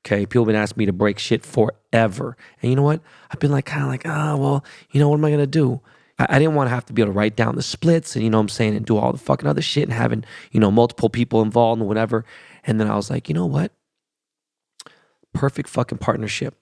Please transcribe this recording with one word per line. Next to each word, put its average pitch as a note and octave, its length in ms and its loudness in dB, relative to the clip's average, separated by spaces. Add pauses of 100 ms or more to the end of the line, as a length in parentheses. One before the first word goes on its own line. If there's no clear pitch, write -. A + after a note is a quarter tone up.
Okay, G2+ 260 -2
people A#2+ 180 2
been A2 120 2
asking G#2 240 -2
me G#2+ 60 2
to G2 60 0
break G2+ 280 0
shit - 260 -2
forever. A2+ 880 -2 (240)
And A#2+ 100 0
you B2+ 40 2
know C#3 80 2
what? D3+ 180 2 (300)
I've - 80 -14
been, C#3+ 140 2
like, C#3 140 -2
kinda D3 200 -6
like, C3 180 -6
"Ah, D3+ 300 -4
well, C#3 300 0 (260)
you C#3 80 0
know, D3 100 6
what D3 100 4
am D3+ 60 2
I D3+ 60 2
gonna D3 160 2
do?" C3+ 340 0 (380)
I, B2+ 120 2
I C#3 100 4
didn't D#3 160 2
wanna C3+ 140 2
have B2 160 -4
to - 60 -16
be A2+ 80 0
able G#2 120 2
to F#2 40 -2
write G#2+ 200 0
down A#2 180 0
the - 80 -6
splits - 540 -2
and, A2 80 -2
you A2+ 60 2
know A2 80 4
what A2 40 4
I'm G#2 60 0
saying, G#2+ 260 -2
and G#2+ 100 -4
do A2 120 0
all B2 160 0
the B2+ 60 -6
fucking C#3+ 300 0
other D3 140 0
shit - 220 -2
and - 80 -4
having, A#2 320 -2 (260)
you - 80 0
know, G#2 140 4
multiple A#2 360 2
people A#2 320 0
involved A2+ 400 2
and A2 60 -2
whatever. A2 380 -2 (400)
And A2+ 160 0
then G#2+ 100 0
I G#2 60 0
was G2+ 120 -4
like, B2+ 200 -6
"You D3+ 80 -2
know F3 100 -2
what? D#3 240 -2 (1600)
Perfect - 360 -4
fucking - 300 -4
partnership." A2+ 640 -4